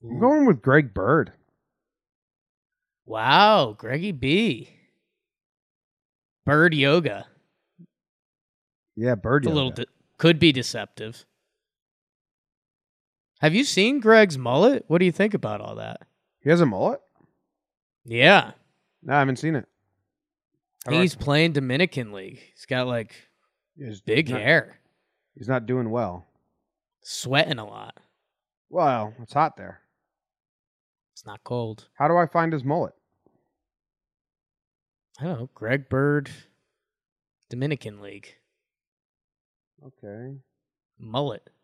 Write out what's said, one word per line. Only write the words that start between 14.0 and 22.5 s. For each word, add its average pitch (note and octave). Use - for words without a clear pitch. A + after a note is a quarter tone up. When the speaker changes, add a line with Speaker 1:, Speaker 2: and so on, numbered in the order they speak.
Speaker 2:
Greg's G#3+
mullet? C#3+
What E3
do F#3
you F3+
think G3+
about G#2+
all G#2+
that? A2
Speaker 1:
He C3+
has F3
a E3
mullet? B2+
Speaker 2:
Yeah. A#2+
Speaker 1:
No, B2+
I D3
haven't C3+
seen D#3
it. B2
How B2+
do D3+
I -
Speaker 2:
He's F3+
playing D3+
Dominican C3+
League. G2